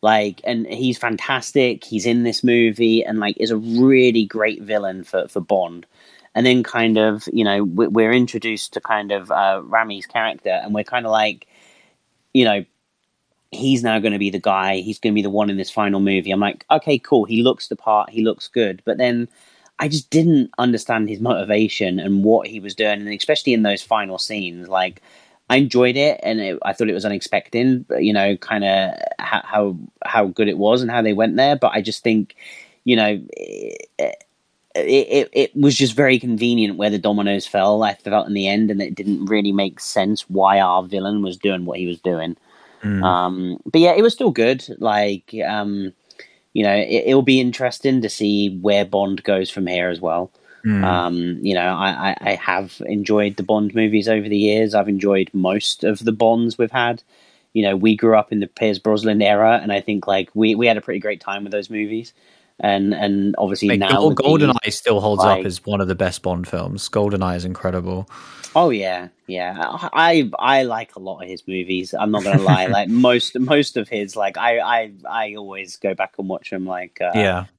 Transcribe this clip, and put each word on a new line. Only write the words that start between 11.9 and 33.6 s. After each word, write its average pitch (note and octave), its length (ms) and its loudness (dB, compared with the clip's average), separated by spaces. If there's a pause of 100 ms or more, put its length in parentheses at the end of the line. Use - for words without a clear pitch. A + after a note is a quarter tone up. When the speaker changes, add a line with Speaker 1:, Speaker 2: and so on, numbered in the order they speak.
Speaker 1:
you B2+ 120 4
know, G2+ 180 0 (880)
he's B2 320 0
now A2 160 0
gonna G#2 180 -2
be G2+ 120 -2
the F#2+ 100 -6
guy, F#2+ 380 0
he's G2+ 200 -6
gonna G#2+ 160 0
be G#2 80 2
the G2+ 80 -2
one G#2 200 0
in G2 80 -2
this F#2+ 120 -6
final G2+ 300 -2
movie. G2 320 0
I'm F#2+ 80 0
like, G2+ 320 -4
"Okay, D3+ 280 2
cool, A#2 260 2
he A2+ 180 0
looks - 240 0
the A2 80 -8
part, G#2+ 360 0
he A2 120 -2
looks - 240 -2
good." G2 380 -2
But A2+ 120 -2
then A#2+ 300 -2 (500)
I D3+ 120 -2
just D3 200 -4
didn't D#3 480 4
understand A2+ 520 -2
his G2+ 100 -8
motivation G#2 800 0
and G2 240 0
what A2 240 4
he G#2+ 140 -14
was G2 140 -14
doing, G#2 260 -2
and G#2 80 -10
especially C3+ 440 -2
in A2+ 100 4
those G2+ 180 0
final G2 360 -4
scenes, F2+ 520 -10
like, F#2 320 -2 (480)
I B2+ 80 4
enjoyed B2 400 4
it, D3 260 0
and A2 160 -2
it, F#2+ 220 -6
I G2 100 -4
thought A2 180 -2
it G2 40 -2
was F#2+ 100 -6
unexpected, A2+ 840 -2
but, C#2 160 0
you G#2 80 2
know, G2 240 0
kinda G2 680 -2 (140)
ho-, - 240 -4
how, G2+ 340 -2 (280)
how G#2+ 220 2
good G2+ 200 0
it E2+ 100 -2
was G#2+ 240 2
and A#2+ 80 -2
how A#2+ 120 0
they A2 100 2
went A2 240 2
there. C#3 220 2
But A#2 160 2
I A2 80 0
just G#2+ 220 -8
think, A2 340 0 (480)
you A#2+ 100 4
know, G#2 260 0 (100)
it, - 920 -8 (500)